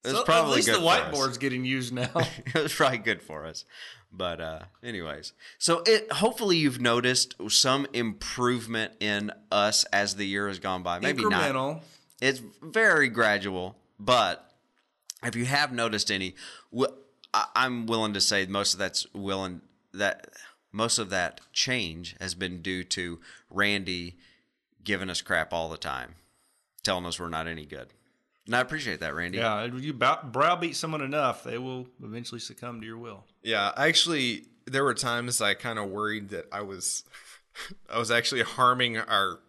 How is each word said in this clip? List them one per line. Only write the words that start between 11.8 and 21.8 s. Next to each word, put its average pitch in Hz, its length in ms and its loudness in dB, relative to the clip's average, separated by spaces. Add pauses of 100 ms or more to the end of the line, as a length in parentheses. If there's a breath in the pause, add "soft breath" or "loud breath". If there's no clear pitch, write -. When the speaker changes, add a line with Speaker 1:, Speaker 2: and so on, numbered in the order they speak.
Speaker 1:
It's 131 200 2 (220)
very 160 460 4
gradual, 101 680 0 (220)
but 104 540 2 (720)
if 117 100 -4
you 120 120 -2
have 143 260 0
noticed 113 400 0
any, 92 220 -4 (380 loud breath)
w-, 127 220 0 (400)
I, 107 120 2 (100)
I'm 123 300 0
willing 110 280 0
to 98 60 -2
say 95 260 2
most 98 280 0
of 90 40 -6
that's 95 360 -4
willing, 95 480 -4 (320)
that 98 340 -2 (440 loud breath)
most 113 260 0
of 101 120 -4
that 90 300 -2 (120)
change 87 680 -2